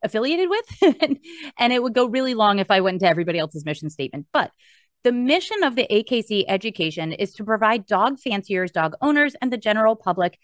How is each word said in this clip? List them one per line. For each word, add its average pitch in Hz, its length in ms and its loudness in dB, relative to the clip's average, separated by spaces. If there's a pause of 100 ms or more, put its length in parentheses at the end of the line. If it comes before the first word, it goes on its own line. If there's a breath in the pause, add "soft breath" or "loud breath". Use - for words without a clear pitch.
affiliated 294 460 0
with. 427 160 -2 (160)
<laughs> 302 360 2 (420 loud breath)
And 240 140 2
it 247 100 0
would 247 100 -4
go 247 140 4
really 254 260 -2
long 208 260 4
if 196 120 0
I 190 100 4
went 185 140 2
into 185 120 2
everybody 170 300 2
else's 156 280 -6
mission 151 240 -6
statement. 143 440 -8
But - 180 -2 (520 soft breath)
the 247 80 4
mission 311 520 0
of 254 120 0
the 233 180 -2
A 220 100 4
K 233 180 -2
C 208 260 -2
education 170 680 -4
is - 200 -6
to 214 100 -14
provide 214 420 0
dog 220 340 0
fanciers, 190 520 -4
dog 160 300 -2
owners, 294 400 2
and 247 120 -2
the 247 40 -4
general 220 380 2
public 180 480 -2